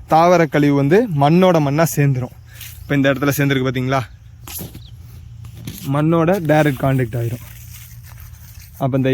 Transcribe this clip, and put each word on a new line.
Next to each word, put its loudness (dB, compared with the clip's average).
தாவர 6
கழிவு 2
வந்து 4
மண்ணோட 4
மண்ணா 2
சேர்ந்துரும். 0
இப்ப -4
இந்த 2
இடத்துல -2
சேர்ந்துருக்கு 0
பாத்தீங்களா, -2
மண்ணோட 2
டைரக்ட் 2
கான்டாக்ட் -2
ஆயிரும். -6
அப்ப -2
இந்த 0